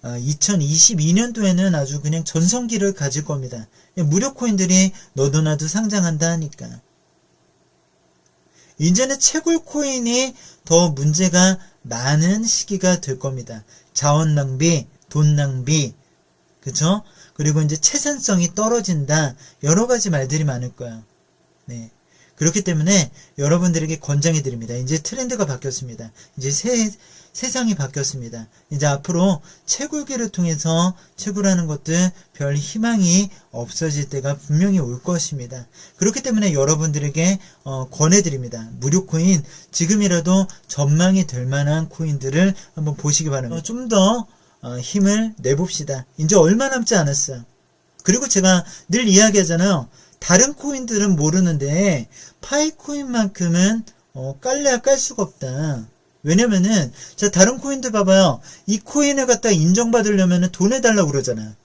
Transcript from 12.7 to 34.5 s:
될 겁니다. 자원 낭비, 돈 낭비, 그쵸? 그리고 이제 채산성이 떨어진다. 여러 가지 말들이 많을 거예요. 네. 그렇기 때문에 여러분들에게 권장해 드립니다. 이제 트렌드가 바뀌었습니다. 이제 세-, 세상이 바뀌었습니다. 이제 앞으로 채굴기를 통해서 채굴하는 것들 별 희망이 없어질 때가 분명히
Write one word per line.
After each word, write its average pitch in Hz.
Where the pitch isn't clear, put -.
될 131
겁니다. 123
자원 151
낭비, 139
돈 151
낭비, 139
그쵸? 160
그리고 151
이제 151
채산성이 220
떨어진다. 160
여러 180
가지 226
말들이 143
많을 123
거예요. 113
네. 117
그렇기 165
때문에 170
여러분들에게 160
권장해 147
드립니다. 120
이제 131
트렌드가 240
바뀌었습니다. 123
이제 139
세-, 220
세상이 233
바뀌었습니다. 127
이제 143
앞으로 170
채굴기를 277
통해서 165
채굴하는 190
것들 165
별 143
희망이 196
없어질 143
때가 139
분명히 185